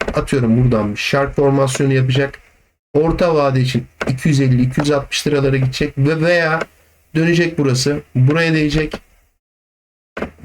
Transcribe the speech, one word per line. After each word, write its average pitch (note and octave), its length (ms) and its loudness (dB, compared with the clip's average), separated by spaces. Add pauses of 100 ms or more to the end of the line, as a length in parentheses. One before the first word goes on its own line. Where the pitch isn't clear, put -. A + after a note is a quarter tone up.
(140)
atıyorum B2 500 0
buradan A2 280 0
bir G2+ 80 -8
sharp C#3 360 -2
formasyonu C#3 580 2
yapacak. C3 460 0 (540)
Orta E3 420 2
vade C#3 260 2
için B2+ 240 -2 (240)
iki B2+ 200 -2
yüz C#3 100 2
elli, B2+ 220 2
iki B2+ 180 0
yüz D3 120 0
altmış - 360 -4
liralara C#3 300 0
gidecek C3+ 400 -4
ve D3+ 240 0
veya E3 380 0 (560)
dönecek E3 420 0
burası, C#3+ 440 0 (140)
buraya D#3 380 2
değecek, D3+ 480 -2 (1400)